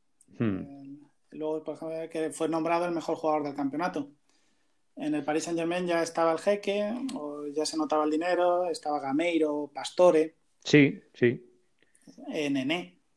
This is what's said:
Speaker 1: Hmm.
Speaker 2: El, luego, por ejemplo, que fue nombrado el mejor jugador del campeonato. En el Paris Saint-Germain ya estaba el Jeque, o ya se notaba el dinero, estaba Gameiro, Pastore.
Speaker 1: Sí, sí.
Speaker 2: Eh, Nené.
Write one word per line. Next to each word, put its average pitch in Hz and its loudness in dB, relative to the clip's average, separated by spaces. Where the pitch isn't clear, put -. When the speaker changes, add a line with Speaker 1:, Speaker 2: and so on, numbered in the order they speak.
Speaker 1:
Hmm. 104 0
Speaker 2:
El, - -14
luego, 156 -6
por 151 -8
ejemplo, 160 -10
que 160 -4
fue - -4
nombrado 165 0
el 175 -2
mejor 160 -4
jugador 151 0
del 143 -6
campeonato. 147 -4
En 151 -4
el 143 -4
Paris 156 -2
Saint-Germain 170 -2
ya 170 2
estaba 165 2
el 160 0
Jeque, 208 0
o 147 -8
ya 147 -2
se 160 -6
notaba 156 2
el 156 2
dinero, 175 2
estaba 147 -2
Gameiro, 147 0
Pastore. 160 4
Speaker 1:
Sí, 143 6
sí. 123 2
Speaker 2:
Eh, 151 -2
Nené. 143 -4